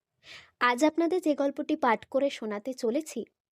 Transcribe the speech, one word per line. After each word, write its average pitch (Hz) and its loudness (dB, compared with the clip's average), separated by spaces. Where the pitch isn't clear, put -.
আজ 247 2
আপনাদের 330 2
যে 302 2
গল্পটি 285 -2
পাঠ 240 0
করে 269 0
শোনাতে 214 -8
চলেছি, 247 -4